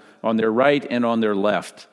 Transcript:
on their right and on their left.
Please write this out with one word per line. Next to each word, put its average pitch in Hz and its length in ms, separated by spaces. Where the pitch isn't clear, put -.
on 113 140
their 110 160
right 139 360
and 120 160
on 117 140
their 107 160
left. 98 580